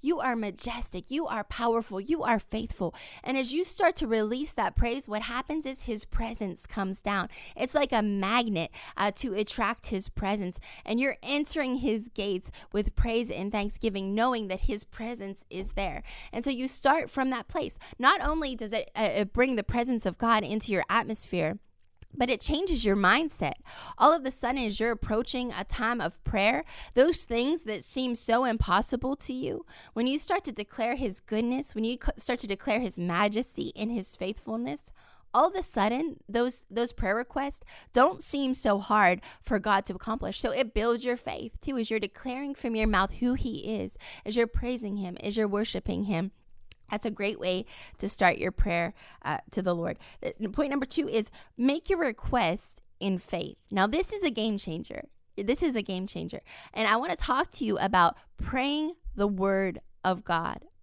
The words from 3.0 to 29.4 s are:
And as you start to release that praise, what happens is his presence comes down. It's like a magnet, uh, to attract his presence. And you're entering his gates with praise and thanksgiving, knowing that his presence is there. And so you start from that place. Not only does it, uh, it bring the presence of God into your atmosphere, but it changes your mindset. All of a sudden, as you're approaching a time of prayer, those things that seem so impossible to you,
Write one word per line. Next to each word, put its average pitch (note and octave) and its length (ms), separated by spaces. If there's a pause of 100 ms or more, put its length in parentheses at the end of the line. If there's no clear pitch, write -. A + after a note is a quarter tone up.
And C4 140
as B3+ 160
you F4 100
start - 320
to - 100
release A3+ 460
that G#3+ 240
praise, A#3+ 320
what G#3+ 140
happens C4 420
is C4 200
his G#3+ 200
presence A3+ 640
comes F#3+ 340
down. G3 300 (260)
It's - 180
like D4 180
a A3 100
magnet, G3+ 680 (260)
uh, G3+ 200
to A#3+ 160
attract G#3+ 540
his G3 240
presence. G3 500 (240)
And A3+ 160
you're C4+ 220
entering C#4+ 540
his A#3 320
gates G3 440 (200)
with G3+ 220
praise A#3 360
and G3 200
thanksgiving, G3+ 640
knowing A3+ 340
that F#3 120
his G#3 240
presence A3 640
is F#3+ 240
there. F#3+ 300 (280)
And A#3+ 140
so C#4 60
you B3+ 180
start C#4+ 400
from C4 220
that A#3+ 180
place. - 300 (200)
Not D4+ 220
only D4 340
does A3 180
it, - 220
uh, A3 200
it G3+ 180
bring B3+ 240
the G#3 80
presence A#3+ 400
of F3+ 140
God A3+ 260
into G#3 280
your F#3 180
atmosphere, F#3+ 680 (580)
but B3+ 140
it A#3+ 100
changes D4+ 440
your G3 100
mindset. G3+ 600 (440)
All D4 140
of D#4 120
a C#4+ 60
sudden, C4 320
as G#3 160
you're A#3 140
approaching A#3+ 600
a F#3+ 120
time A#3 360
of E3 220
prayer, A3+ 420 (300)
those D#4 300
things B3+ 380
that G#3+ 200
seem B3+ 320
so A#3 300
impossible A#3 720
to - 160
you, C4 340 (280)